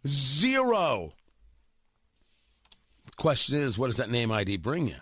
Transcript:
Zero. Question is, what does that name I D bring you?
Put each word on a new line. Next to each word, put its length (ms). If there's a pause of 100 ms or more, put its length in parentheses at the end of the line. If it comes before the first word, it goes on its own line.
Zero. 1040 (2000)
Question 400
is, 200
what 100
does 100
that 120
name 220
I 140
D 120
bring 300
you? 140